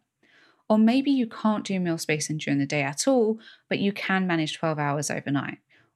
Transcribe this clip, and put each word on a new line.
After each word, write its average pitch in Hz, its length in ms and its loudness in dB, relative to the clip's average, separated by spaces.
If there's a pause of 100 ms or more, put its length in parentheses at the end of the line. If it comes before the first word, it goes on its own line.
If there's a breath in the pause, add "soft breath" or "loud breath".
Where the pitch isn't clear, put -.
(680 soft breath)
Or 220 100 4
maybe 254 320 4
you 262 160 2
can't 214 380 -2
do 190 160 -2
meal 170 180 0
spacing 156 400 -2
during 143 220 0
the 139 60 0
day 147 160 0
at 139 260 -4
all, 220 320 2 (280 loud breath)
but - 120 -2
you 196 120 2
can 190 360 -2
manage 160 280 -2
twelve 156 220 -2
hours 143 320 -2
overnight. - 480 -4 (380 soft breath)